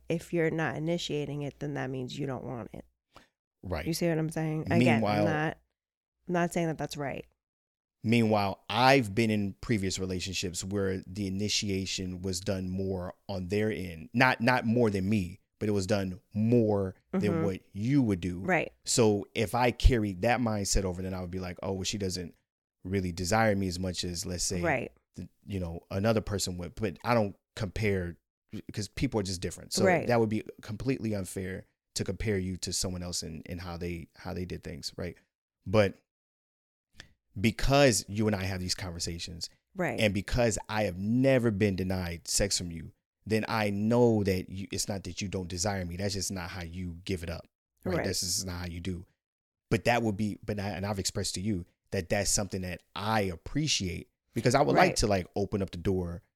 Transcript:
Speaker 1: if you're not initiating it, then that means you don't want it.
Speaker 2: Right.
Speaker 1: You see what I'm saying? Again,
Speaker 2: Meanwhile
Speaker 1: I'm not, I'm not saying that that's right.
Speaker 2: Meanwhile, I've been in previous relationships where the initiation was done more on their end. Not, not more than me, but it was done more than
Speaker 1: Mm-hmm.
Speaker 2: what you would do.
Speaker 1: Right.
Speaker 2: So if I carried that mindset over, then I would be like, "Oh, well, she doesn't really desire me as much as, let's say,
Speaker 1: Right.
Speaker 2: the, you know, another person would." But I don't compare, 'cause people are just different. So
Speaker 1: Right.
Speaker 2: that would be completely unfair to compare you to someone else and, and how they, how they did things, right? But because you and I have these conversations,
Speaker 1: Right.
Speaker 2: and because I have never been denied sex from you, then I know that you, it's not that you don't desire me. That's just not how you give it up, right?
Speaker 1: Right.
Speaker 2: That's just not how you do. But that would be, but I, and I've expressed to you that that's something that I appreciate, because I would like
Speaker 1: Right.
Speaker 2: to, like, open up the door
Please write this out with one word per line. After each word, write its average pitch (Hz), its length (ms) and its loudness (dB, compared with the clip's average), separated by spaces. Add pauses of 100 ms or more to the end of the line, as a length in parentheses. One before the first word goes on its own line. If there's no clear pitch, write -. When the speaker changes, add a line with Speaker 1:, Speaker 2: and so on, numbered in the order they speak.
Speaker 1:
if 165 260 -4
you're 160 180 2
not 151 260 -2
initiating 147 640 -2
it, 143 180 -8
then 147 140 -6
that 135 160 -4
means 131 280 -8
you 135 100 -4
don't 127 180 -6
want 120 280 -10
it. - 120 -14 (760)
Speaker 2:
Right. 90 220 -4
Speaker 1:
You 165 80 -2
see 175 140 0
what 160 100 2
I'm 156 120 -2
saying? 160 380 -4
Again, - 120 4
Speaker 2:
Meanwhile 104 480 4
Speaker 1:
I'm 104 60 2
not, 156 240 -2 (720)
I'm 180 60 -2
not 175 200 0
saying 170 140 0
that 151 100 -2
that's 147 180 -8
right. 143 300 -8 (800)
Speaker 2:
Meanwhile, 107 640 4
I've 123 440 6
been 113 180 2
in 101 280 0
previous 95 400 0
relationships 92 640 -4
where 95 440 -2
the 95 200 -4
initiation 95 920 -2
was 92 180 -4
done 95 300 -2
more 92 460 -4 (120)
on 92 220 -6
their 107 200 2
end. 85 440 -6
Not, 127 260 4
not 123 260 4
more 117 240 4
than 98 200 0
me, 95 300 0 (200)
but 104 80 -2
it 104 60 2
was 95 140 0
done 95 340 0 (120)
more 107 600 4 (160)
than 190 100 0
Speaker 1:
Mm-hmm. 165 220 2
Speaker 2:
what 95 160 0 (140)
you 127 300 4
would 98 180 2
do. 90 180 -4
Speaker 1:
Right. 165 320 0 (140)
Speaker 2:
So 107 480 4
if 107 220 0
I 123 160 4
carried 104 500 4
that 117 180 4
mindset 107 460 0
over, 92 160 -4
then 92 120 -4
I 92 80 -6
would 87 100 -8
be 92 80 -6
like, 90 240 -8
"Oh, 98 100 -2
well, 95 100 -4
she 107 140 -4
doesn't 90 360 -4 (520)
really 92 260 -2
desire 101 440 4
me 98 120 0
as 90 120 -4
much 92 260 -4
as, 87 200 -6
let's 90 180 -4
say, 90 180 -2
Speaker 1:
Right. 156 300 -2 (240)
Speaker 2:
the, 95 120 -12 (200)
you 98 120 -4
know, 85 220 -6 (100)
another 104 300 2
person 92 380 -4
would." 85 160 -10
But 98 280 -4
I 120 120 2
don't 104 200 2 (220)
compare, 95 580 -2 (560)
'cause 104 160 -6
people 120 320 -2
are 98 40 2
just 92 180 -6
different. - 320 -8
So 190 120 2
Speaker 1:
Right. 180 220 4
Speaker 2:
that 120 140 4
would 110 80 4
be 107 140 -2 (180)
completely 110 520 -4
unfair 92 520 -6 (300)
to 107 100 -2
compare 98 320 0
you 92 200 -2
to 92 140 -6
someone 90 320 -4
else 87 200 -6
and, 80 240 -10
and 87 120 -8
how 87 160 -8
they, 85 400 -6
how 90 180 -10
they 90 120 -4
did 85 180 -10
things, - 320 -10
right? 87 220 -8 (500)
But 101 280 4 (1400)
because 120 680 4
you 107 200 0
and 104 80 2
I 95 80 -2
have 95 160 -4
these 90 160 -4
conversations, 85 720 -8 (260)
Speaker 1:
Right. 160 240 -2
Speaker 2:
and 104 140 4
because 110 440 2 (100)
I 107 160 0
have 92 140 -2
never 120 540 4
been 98 240 2
denied 90 520 -2
sex - 300 0
from 87 140 -4
you, 80 200 -10 (340)
then 107 220 0
I 107 220 0
know 110 540 6
that - 260 2
you, 95 220 -8
it's - 180 -2
not 98 140 -6
that 90 180 -10
you 101 60 -4
don't 90 200 -4
desire 92 380 -2
me. 87 120 -6
That's 101 180 -2
just 95 160 -4
not 90 180 -6
how 95 140 -8
you 85 420 -8
give 85 180 -2
it 82 60 -6
up, 82 160 -8 (380)
right? 180 140 -2
Speaker 1:
Right. 117 80 -2
Speaker 2:
That's 95 160 0
just 92 240 -2
not 87 140 -6
how 90 60 -6
you 87 140 -6
do. 90 260 -6 (640)
But 113 160 2
that 117 160 6
would 110 160 0
be, 104 260 -2
but 104 160 -4
I, 98 100 -4
and 92 160 -4
I've 101 140 -2
expressed - 360 -4
to 90 60 -6
you 95 240 -2 (260)
that 95 180 -2
that's 101 220 2
something 98 300 0
that 90 200 -8 (140)
I 107 260 0
appreciate, 95 840 -2 (260)
because 123 220 4
I 139 60 6
would 143 140 4
like 185 140 8
Speaker 1:
Right. - 80 -2
Speaker 2:
to, 117 100 4
like, 95 280 2
open 101 260 0
up 92 100 -2
the 92 60 -10
door 87 460 -2 (120)